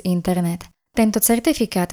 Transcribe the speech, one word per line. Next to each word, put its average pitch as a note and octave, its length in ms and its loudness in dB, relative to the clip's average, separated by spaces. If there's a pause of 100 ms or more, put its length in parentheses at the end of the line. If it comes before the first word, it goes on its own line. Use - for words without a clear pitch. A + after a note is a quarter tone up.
internet. F3 560 0 (320)
Tento A3 240 2
certifikát A#3 720 0